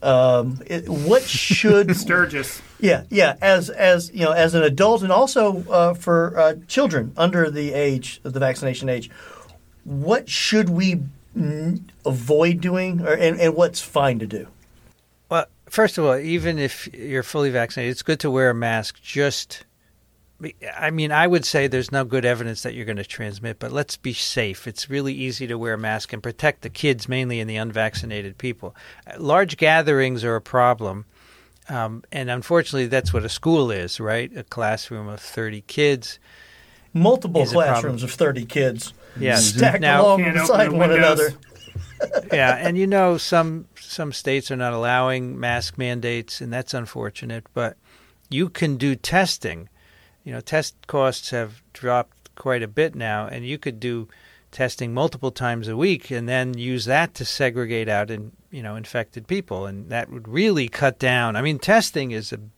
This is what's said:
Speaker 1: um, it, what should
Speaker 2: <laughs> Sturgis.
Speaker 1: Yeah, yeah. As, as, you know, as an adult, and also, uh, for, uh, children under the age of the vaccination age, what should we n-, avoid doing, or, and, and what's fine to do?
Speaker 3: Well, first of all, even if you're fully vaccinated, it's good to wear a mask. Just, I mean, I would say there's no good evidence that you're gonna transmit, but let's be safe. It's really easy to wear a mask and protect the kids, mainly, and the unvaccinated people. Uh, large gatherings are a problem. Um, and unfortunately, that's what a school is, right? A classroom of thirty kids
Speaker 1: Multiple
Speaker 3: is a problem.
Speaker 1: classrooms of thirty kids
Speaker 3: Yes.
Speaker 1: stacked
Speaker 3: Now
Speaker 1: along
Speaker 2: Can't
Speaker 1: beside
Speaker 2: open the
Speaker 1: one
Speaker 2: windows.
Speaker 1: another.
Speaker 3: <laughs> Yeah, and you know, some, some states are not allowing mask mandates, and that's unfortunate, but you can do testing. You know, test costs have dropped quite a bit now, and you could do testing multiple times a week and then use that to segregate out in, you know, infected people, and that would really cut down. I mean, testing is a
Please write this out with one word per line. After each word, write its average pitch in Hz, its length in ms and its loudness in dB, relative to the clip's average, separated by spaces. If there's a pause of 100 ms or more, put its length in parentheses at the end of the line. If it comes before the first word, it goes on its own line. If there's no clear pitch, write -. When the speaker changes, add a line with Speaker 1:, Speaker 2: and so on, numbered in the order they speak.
Speaker 1:
um, 127 600 4
it, 170 220 -6
what 180 360 4
should 202 720 4
Speaker 2:
<laughs> - 0 -
Sturgis. 170 640 -2 (160)
Speaker 1:
Yeah, 170 320 2
yeah. 165 320 4
As, 190 260 4
as, 180 460 2
you 196 100 -4
know, 156 60 4
as 165 240 4
an 165 80 6
adult, 185 400 4
and 190 80 0
also, 208 580 4
uh, 175 260 4
for, 170 440 2
uh, 156 160 6 (140)
children 160 480 0
under 170 340 4
the 147 220 -4
age 135 500 -2
of 131 100 -8
the 131 60 -4
vaccination 131 500 -2
age, 120 220 -4 (720)
what 147 460 -2
should 214 400 2
we 175 320 2 (340)
n-, 156 560 -4 (160)
avoid 147 540 2
doing, 180 400 -2
or, 156 140 0
and, 165 260 2
and 160 160 2
what's 165 240 2
fine 135 400 0
to 110 60 -6
do? 104 200 -8 (840)
Speaker 3:
Well, - 180 0 (220)
first - 300 0
of 165 60 0
all, 131 120 4
even 160 440 -2
if - 340 -6
you're 131 300 -6
fully 143 260 -2
vaccinated, 123 400 -2
it's 127 120 -8
good 151 180 -2
to 147 100 -2
wear 131 200 4
a 120 40 0
mask. 113 480 -4
Just, - 640 -4 (1120)
I 156 120 -2
mean, 156 200 -2
I 156 160 4
would 175 200 2
say 139 200 2
there's 127 260 -2
no 135 120 0
good 123 220 -2
evidence 117 360 -2
that 123 120 -8
you're 117 100 -12
gonna 104 200 -6
transmit, 107 540 -10
but 120 140 -10
let's 139 240 -4
be 131 160 -8
safe. 110 540 -4
It's - 240 -10
really 135 240 -4
easy 131 320 -8
to 117 100 -6
wear 113 180 -4
a 107 40 -6
mask 110 340 -4
and 110 100 -10
protect 139 400 -2
the 110 80 -10
kids, 127 380 -2
mainly, 127 320 -4
and 110 80 -6
the 110 80 -8
unvaccinated 110 800 -6
people. 117 400 -10 (300)
Uh, - 120 -16
large 165 380 2
gatherings 143 680 4
are 117 120 0
a 110 60 -4
problem. 110 640 0 (640)
Um, 113 440 -8
and 131 180 -6
unfortunately, 127 580 0
that's 127 260 0
what 110 100 0
a 113 60 -4
school 156 400 2
is, 90 280 -6
right? 113 380 -4
A 127 80 -12
classroom 107 640 -6
of 104 120 -12
thirty 107 420 -8
kids 143 560 -2 (760)
Speaker 1:
Multiple 175 480 4
Speaker 3:
is 120 120 0
a - 20 -4
problem. 156 180 4
Speaker 1:
classrooms 120 300 -2
of 127 100 -6
thirty 135 320 0
kids 123 480 -2 (260)
Speaker 3:
Yes. 120 280 2
Speaker 1:
stacked 127 340 4
Speaker 3:
Now 143 220 6
Speaker 1:
along 190 220 6
Speaker 2:
Can't 165 100 0
Speaker 1:
beside 196 320 4
Speaker 2:
open 151 80 -2
the 170 40 2
Speaker 1:
one 170 120 6
Speaker 2:
windows. 160 300 6
Speaker 1:
another. 151 180 0
Speaker 3:
<laughs> - 60 -20 (880)
Yeah, 131 240 4
and 170 200 -2
you 190 100 2
know, 190 300 4
some, 165 500 0 (140)
some 151 320 -8
states 135 380 -2
are 135 60 -4
not 123 180 -2
allowing 127 640 0
mask 120 380 -4
mandates, 120 640 -6
and 117 100 -10
that's 127 220 -8
unfortunate, 113 800 -10
but 117 240 -6 (500)
you 170 220 -2
can 147 260 -2
do 135 180 0
testing. 123 760 -2 (540)
You 131 80 -12
know, 120 80 -10
test 156 340 -4 (120)
costs 131 440 -2
have 113 320 -8 (100)
dropped - 600 -4
quite 123 280 -2
a 110 60 -8
bit 143 260 -2
now, 107 320 -4
and 120 200 -12
you 139 100 -8
could 120 240 -10
do 117 280 -6 (420)
testing 123 420 -4
multiple 135 380 -2
times 120 360 -4
a 113 100 -6
week 165 340 0
and 117 180 -6
then 127 300 -2
use 120 260 -4
that 147 300 0
to 127 100 -10
segregate 117 640 -2
out 104 220 -2
in, 107 220 -10 (180)
you 139 120 -14
know, 107 140 -10
infected 110 500 -8
people, 175 400 -6
and 98 220 -12
that 117 220 -6
would 113 180 -14
really 156 400 2
cut 135 300 0
down. 123 380 0
I 113 60 -2
mean, 147 160 -2
testing 170 520 2
is 110 220 -8
a 117 60 -12 (200)